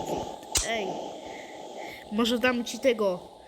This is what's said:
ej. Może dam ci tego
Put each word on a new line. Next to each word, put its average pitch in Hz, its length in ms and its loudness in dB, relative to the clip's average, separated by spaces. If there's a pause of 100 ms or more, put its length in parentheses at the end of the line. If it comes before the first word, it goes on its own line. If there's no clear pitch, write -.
(680)
ej. 220 180 0 (1200)
Może 226 280 4
dam 240 260 4
ci 226 140 -4
tego 208 400 4 (280)